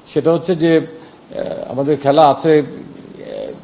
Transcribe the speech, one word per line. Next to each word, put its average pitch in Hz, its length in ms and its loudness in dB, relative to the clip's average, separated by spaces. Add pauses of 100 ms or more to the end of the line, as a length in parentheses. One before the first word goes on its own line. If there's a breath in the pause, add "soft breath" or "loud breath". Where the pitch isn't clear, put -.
সেটা 160 260 0
হচ্ছে 170 220 0
যে, 160 260 4
আহ, - 920 -12
আমাদের 139 260 -2
খেলা 143 320 4
আছে, 151 340 4
আহ, - 920 -14 (120)